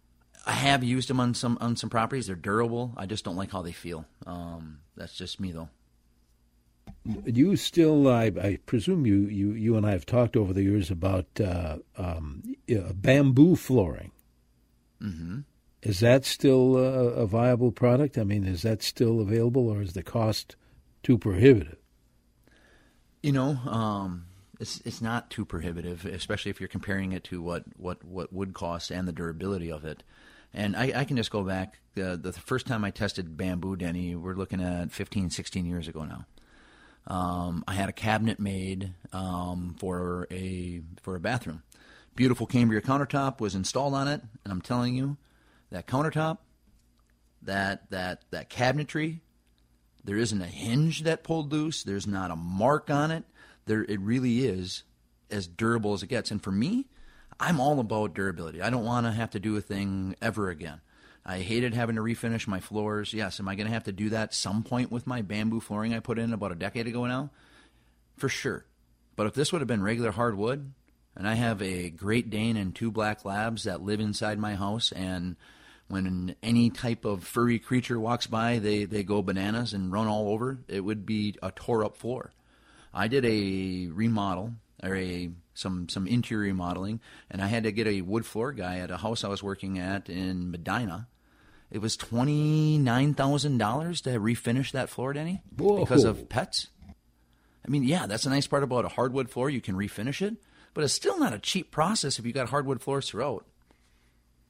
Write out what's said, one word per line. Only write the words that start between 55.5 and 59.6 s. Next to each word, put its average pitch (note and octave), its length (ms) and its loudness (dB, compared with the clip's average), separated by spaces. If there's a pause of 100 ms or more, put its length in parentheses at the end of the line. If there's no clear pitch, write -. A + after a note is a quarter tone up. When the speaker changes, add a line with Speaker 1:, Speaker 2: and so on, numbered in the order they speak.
Speaker 1:
as G2 100 -4
it F#2+ 40 -8
gets. A2 220 -2
And G#2 120 -4
for G2 100 -4
me, E3+ 340 2 (540)
I'm D#3 200 2
all C#3+ 200 4
about G#2+ 340 0
durability. E2+ 480 -4
I G2+ 80 0
don't A#2+ 160 0
wanna A#2 260 0
have A2+ 200 -2
to G#2+ 80 -4
do G#2 180 0
a G2+ 40 -2